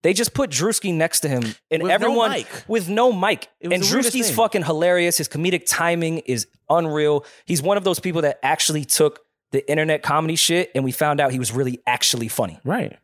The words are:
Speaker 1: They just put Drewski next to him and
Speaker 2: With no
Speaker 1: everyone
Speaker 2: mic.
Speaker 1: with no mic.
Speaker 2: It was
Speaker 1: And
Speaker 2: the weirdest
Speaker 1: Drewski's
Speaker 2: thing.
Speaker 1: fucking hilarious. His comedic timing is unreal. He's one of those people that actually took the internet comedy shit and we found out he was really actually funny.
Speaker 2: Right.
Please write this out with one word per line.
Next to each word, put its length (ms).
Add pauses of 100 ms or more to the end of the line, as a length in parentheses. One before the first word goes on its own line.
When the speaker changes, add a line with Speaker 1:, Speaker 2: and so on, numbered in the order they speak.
Speaker 1:
They 120
just 200
put 160
Drewski 420
next 280
to 100
him 140 (260)
and 140
Speaker 2:
With 60
no 40
Speaker 1:
everyone 380
Speaker 2:
mic. 160 (200)
Speaker 1:
with 220
no 240
mic. 340 (120)
Speaker 2:
It 80
was 80
Speaker 1:
And 80
Speaker 2:
the 100
weirdest 220
Speaker 1:
Drewski's 120
Speaker 2:
thing. 80
Speaker 1:
fucking 280
hilarious. 560
His 100
comedic 380
timing 520
is 280 (200)
unreal. 580 (200)
He's 160
one 160
of 60
those 160
people 240
that 180
actually 440
took 340 (320)
the 180
internet 320
comedy 360
shit 360
and 120
we 80
found 260
out 140
he 60
was 120
really 340
actually 440
funny. 340
Speaker 2:
Right. 400